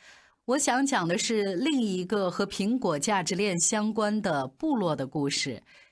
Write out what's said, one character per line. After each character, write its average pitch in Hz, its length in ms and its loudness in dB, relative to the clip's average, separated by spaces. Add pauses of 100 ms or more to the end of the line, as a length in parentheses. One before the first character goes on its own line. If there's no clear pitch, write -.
(440)
我 247 120 0
想 262 300 2
讲 208 200 2
的 170 120 2
是 202 380 0
另 269 260 2
一 185 220 0
个 190 260 0
和 196 160 -2
苹 214 320 0
果 175 180 0
价 196 240 0
值 180 140 -2
链 185 240 0
相 214 340 0
关 214 300 0
的 147 240 0
部 302 300 -2
落 175 180 0
的 135 140 -4
故 143 200 -2
事。 131 320 -4 (320)